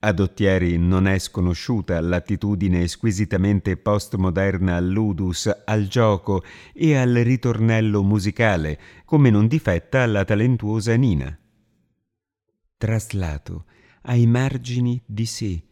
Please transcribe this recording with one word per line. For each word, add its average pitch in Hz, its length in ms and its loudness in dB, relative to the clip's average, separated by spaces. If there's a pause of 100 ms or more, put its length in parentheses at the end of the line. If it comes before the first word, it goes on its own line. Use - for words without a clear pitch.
A 107 60 2
Dottieri 92 640 0
non 92 300 2
è 95 100 2
sconosciuta 90 840 -4
l'attitudine 87 880 -2
squisitamente 98 880 -2
postmoderna 95 960 -2
al 90 140 -2
ludus, 98 600 -2 (140)
al 104 240 -2
gioco 101 560 0 (300)
e 156 240 2
al 123 160 2
ritornello 113 920 2
musicale, 98 760 0 (280)
come 143 240 4
non 104 180 4
difetta 117 540 0
alla 104 240 0
talentuosa 110 680 0
Nina. 80 440 0 (1400)
Traslato 90 880 -6 (360)
ai 120 260 2
margini 123 760 -2
di 110 200 -6
sé 98 460 -8